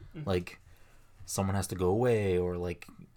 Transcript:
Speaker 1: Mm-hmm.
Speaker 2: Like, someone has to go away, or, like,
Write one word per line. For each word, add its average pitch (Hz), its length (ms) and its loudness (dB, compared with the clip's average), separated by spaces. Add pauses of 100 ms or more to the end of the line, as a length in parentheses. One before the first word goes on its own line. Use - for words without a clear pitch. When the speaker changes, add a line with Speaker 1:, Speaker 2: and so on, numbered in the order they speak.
(160)
Speaker 1:
Mm-hmm. 151 140 -6
Speaker 2:
Like, 90 320 -2 (640)
someone 98 320 0
has 95 100 -2
to - 80 -6
go 90 140 2
away, 107 480 4
or, 90 180 0
like, 87 320 -6 (300)